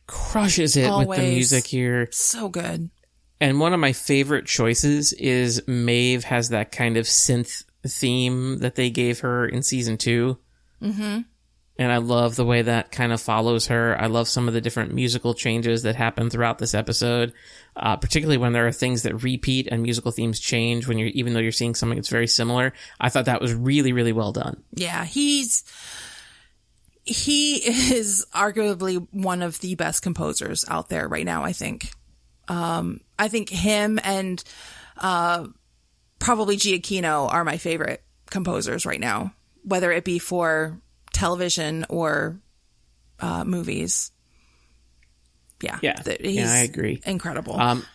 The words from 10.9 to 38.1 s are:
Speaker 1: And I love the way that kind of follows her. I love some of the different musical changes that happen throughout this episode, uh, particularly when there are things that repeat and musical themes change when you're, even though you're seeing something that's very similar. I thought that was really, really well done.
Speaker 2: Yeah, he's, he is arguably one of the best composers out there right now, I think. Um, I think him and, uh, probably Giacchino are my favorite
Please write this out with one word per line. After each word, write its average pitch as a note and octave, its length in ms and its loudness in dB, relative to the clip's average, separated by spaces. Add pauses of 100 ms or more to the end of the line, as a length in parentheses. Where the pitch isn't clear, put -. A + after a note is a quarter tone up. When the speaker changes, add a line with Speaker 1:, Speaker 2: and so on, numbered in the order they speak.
Speaker 1:
And B2+ 120 2
I A#2+ 60 4
love A#2+ 380 2
the B2 100 0
way A#2+ 160 4
that A#2 300 0
kind A#2+ 200 0
of A2+ 80 0
follows A2+ 480 2
her. A#2 320 2
I A2 60 0
love A#2 220 2
some A#2+ 200 0
of A#2 60 0
the A#2 80 0
different A#2 320 -2
musical A#2+ 400 0
changes A#2 480 0
that A2+ 140 0
happen A#2 340 0
throughout A2+ 300 0
this - 160 -2
episode, A#2+ 580 0 (420)
uh, A2 200 0
particularly D3+ 420 2
when A#2+ 160 2
there A#2+ 140 4
are A#2 40 2
things B2+ 320 0
that A2 200 -2
repeat C3 480 0
and A#2 100 0
musical A#2 300 0
themes A2+ 280 -2
change A#2 480 0
when A#2 120 0
you're, A2 80 0
even A#2+ 260 -2
though A#2 60 2
you're A2+ 120 2
seeing A#2 220 0
something A#2 240 0
that's - 120 -6
very A#2 180 2
similar. B2 460 2 (260)
I B2 100 2
thought B2+ 160 2
that A#2+ 160 0
was A#2+ 140 0
really, C3 380 2
really A#2 180 2
well A2 200 0
done. - 300 -6 (140)
Speaker 2:
Yeah, E3+ 300 -4
he's, C#4+ 580 0 (1400)
he D4 520 2 (400)
is G#3 400 0
arguably F#3+ 760 0
one F#3 320 -2
of E3+ 200 -4
the F#3 120 -4
best D#3 300 -2
composers D#3 640 -2
out D#3+ 220 -4
there D#3 180 -2
right D#3 180 -4
now, E3 180 -2
I F3 100 -2
think. - 360 -8 (580)
Um, E3+ 520 -4 (180)
I G#3+ 100 2
think G#3+ 220 -2
him G#3 540 0
and, F#3+ 400 -2 (540)
uh, F3 500 0 (720)
probably G#3+ 380 2
Giacchino F3+ 760 0
are E3+ 120 2
my D#3 140 -2
favorite E3 460 -4 (260)